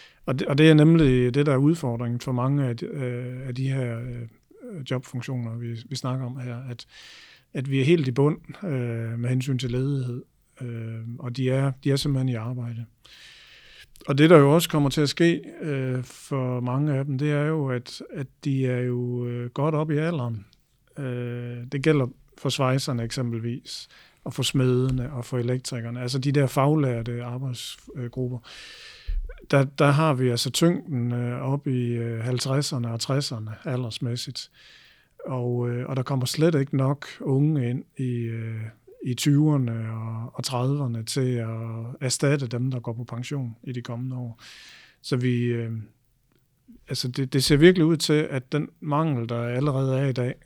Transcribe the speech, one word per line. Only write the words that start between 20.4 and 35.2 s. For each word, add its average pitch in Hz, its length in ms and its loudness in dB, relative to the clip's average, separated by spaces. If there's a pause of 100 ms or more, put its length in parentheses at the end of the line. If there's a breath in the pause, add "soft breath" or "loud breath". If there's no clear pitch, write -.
Øh, 120 580 -8 (160)
det 139 100 -2
gælder 147 240 4 (320)
for - 100 -4
svejserne 131 560 0
eksempelvis, 117 840 -6 (360 soft breath)
og - 100 -8
for 135 80 -2
smedene, 127 720 2
og 120 120 -6
for 131 140 -4
elektrikerne. 120 640 -4
Altså 123 180 -4
de 135 140 0
der 139 140 4
faglærte 123 800 0
arbejdsgrupper. 123 1120 -8 (1120 loud breath)
Der, 139 140 6
der 143 260 2
har 151 240 4
vi 127 140 2
altså 120 220 0
tyngden, 139 640 0
øh, 120 280 -4
op 135 260 -4
i, 127 220 0
øh, 117 360 -4
halvtredserne 127 680 -2
og 117 80 -4
tresserne 127 500 -4 (140)
aldersmæssigt. 123 840 -6 (760 loud breath)